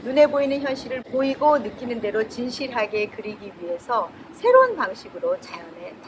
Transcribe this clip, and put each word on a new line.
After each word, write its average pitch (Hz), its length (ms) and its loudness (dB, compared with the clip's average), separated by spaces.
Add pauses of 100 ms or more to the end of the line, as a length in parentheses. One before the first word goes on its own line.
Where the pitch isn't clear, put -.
눈에 277 220 6
보이는 277 340 0
현실을 262 440 -6
보이고 269 520 2
느끼는 233 460 -4
대로 214 260 -2
진실하게 240 800 -4
그리기 208 500 -12
위해서 175 520 -4 (240)
새로운 494 420 6
방식으로 190 640 -4
자연에 - 540 -16 (140)